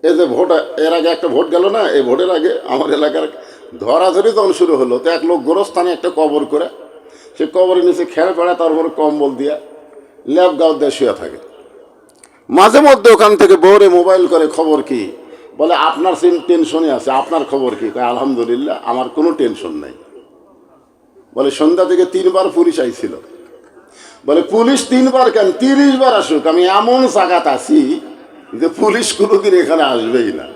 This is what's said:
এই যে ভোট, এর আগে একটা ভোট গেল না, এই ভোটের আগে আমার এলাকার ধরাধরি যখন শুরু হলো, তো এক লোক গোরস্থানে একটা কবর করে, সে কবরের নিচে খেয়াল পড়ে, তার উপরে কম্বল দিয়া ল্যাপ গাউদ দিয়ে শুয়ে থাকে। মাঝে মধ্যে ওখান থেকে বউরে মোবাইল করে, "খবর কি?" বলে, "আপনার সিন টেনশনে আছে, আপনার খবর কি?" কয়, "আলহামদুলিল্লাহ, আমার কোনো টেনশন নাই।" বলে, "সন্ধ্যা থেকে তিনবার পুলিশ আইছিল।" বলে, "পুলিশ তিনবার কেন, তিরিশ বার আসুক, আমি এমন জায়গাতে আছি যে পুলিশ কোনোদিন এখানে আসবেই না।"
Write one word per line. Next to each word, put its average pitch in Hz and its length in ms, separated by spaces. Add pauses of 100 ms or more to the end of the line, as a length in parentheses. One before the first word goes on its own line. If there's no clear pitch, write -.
এই 165 100
যে 170 120
ভোট, 151 260 (280)
এর 160 140
আগে 165 160
একটা 170 180
ভোট 151 240
গেল 175 180
না, 202 200
এই 139 120
ভোটের 139 300
আগে 165 360
আমার 143 260
এলাকার 151 340 (520)
ধরাধরি 180 520
যখন 196 220
শুরু 165 220
হলো, 123 240
তো 165 100
এক 160 160
লোক 170 160
গোরস্থানে 180 500
একটা 175 240
কবর 147 300
করে, 156 240 (680)
সে 156 160
কবরের 185 320
নিচে 170 200
খেয়াল 175 300
পড়ে, 175 200
তার 170 160
উপরে 160 180
কম্বল 151 460
দিয়া 143 240 (680)
ল্যাপ 165 320
গাউদ 160 180
দিয়ে 139 140
শুয়ে 123 220
থাকে। 73 240 (1120)
মাঝে 214 300
মধ্যে 254 320
ওখান 208 240
থেকে 190 200
বউরে 190 340
মোবাইল 180 380
করে, 160 200
"খবর 156 340
কি?" 113 300 (460)
বলে, 160 180
"আপনার 160 400
সিন 175 320
টেনশনে 160 440
আছে, 131 200
আপনার 139 400
খবর 127 280
কি?" 110 100
কয়, 123 140
"আলহামদুলিল্লাহ, 123 840
আমার 123 240
কোনো 160 220
টেনশন 131 400
নাই।" 73 220 (1400)
বলে, 139 160
"সন্ধ্যা 175 340
থেকে 180 200
তিনবার 185 500
পুলিশ 170 240
আইছিল।" 113 320 (1120)
বলে, 156 160
"পুলিশ 233 460
তিনবার 254 440
কেন, 196 200
তিরিশ 269 440
বার 254 180
আসুক, 165 340
আমি 170 160
এমন 220 440
জায়গাতে 180 420
আছি 294 500 (540)
যে 131 140
পুলিশ 202 460
কোনোদিন 196 400
এখানে 160 300
আসবেই 117 500
না।" - 220